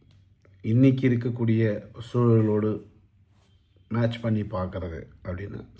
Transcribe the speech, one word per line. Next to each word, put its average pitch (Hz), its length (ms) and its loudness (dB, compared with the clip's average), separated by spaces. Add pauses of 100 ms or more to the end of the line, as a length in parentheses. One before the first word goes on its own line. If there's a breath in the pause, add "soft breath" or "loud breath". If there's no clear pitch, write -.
(600)
இன்னைக்கு 131 480 4
இருக்கக்கூடிய 113 760 0 (260)
சூழலோடு 110 680 2 (1080)
மேட்ச் 117 300 -2
பண்ணி 110 220 -2
பார்க்கறது 92 640 -8 (160)
அப்படின்னா, 98 420 -10 (140)